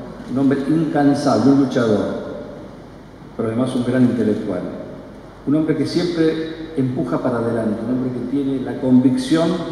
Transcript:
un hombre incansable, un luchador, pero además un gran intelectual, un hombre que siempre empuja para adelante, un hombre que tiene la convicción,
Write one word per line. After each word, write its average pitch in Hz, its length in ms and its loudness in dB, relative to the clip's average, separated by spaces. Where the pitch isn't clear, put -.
un 127 60 -2
hombre 139 200 4
incansable, 139 840 4
un 139 120 6
luchador, 110 400 2
pero 113 120 -2
además 123 260 0
un 123 100 0
gran 127 200 2
intelectual, 104 560 0
un 139 80 2
hombre 156 220 2
que 139 100 0
siempre 160 880 -2
empuja 131 460 -2
para 120 160 0
adelante, 113 480 -2
un 127 80 -2
hombre 127 180 -2
que 113 180 -6
tiene 135 300 -2
la 120 200 -6
convicción, 131 680 4